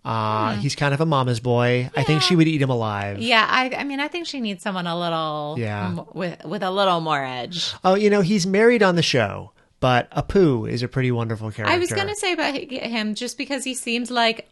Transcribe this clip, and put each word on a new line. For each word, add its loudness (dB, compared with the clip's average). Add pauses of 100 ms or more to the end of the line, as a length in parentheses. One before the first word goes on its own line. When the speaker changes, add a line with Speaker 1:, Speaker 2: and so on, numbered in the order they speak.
Speaker 1:
Uh, 0
Speaker 2:
Hmm. -4
Speaker 1:
he's -2
kind 0
of -2
a 2
mama's 0
boy. 2
I 0
think 2
Speaker 2:
Yeah. 2
Speaker 1:
she 4
would 6
eat 2
him 2
alive. -2
Speaker 2:
Yeah, 4
I, 2
I -6
mean, -6
I -4
think -8
she -8
needs -6
someone -4
a -2
little -4
Speaker 1:
Yeah. -4
Speaker 2:
m-, -6 (100)
with, -8
with -6
a -2
little 2
more 0
edge. -6 (120)
Speaker 1:
Oh, 6
you 4
know, 4
he's 2
married 4
on 4
the 4
show, 0 (300)
but 2
Apu 2
is -2
a -4
pretty 0
wonderful -4
character. 0
Speaker 2:
I 2
was -2
gonna -2
say -2
about -2
hi-, -6 (220)
him -4
just -8
because -6
he -6
seems -4
like 0